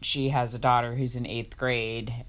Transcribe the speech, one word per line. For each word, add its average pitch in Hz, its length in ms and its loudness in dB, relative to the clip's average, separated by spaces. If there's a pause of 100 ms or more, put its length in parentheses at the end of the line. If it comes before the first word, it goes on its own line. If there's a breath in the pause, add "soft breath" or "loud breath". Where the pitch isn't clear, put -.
she 135 260 0
has 123 260 0
a 120 40 -6
daughter 120 360 4
who's 123 220 -2
in 120 100 -2
eighth 113 300 -6
grade, 113 560 0 (160)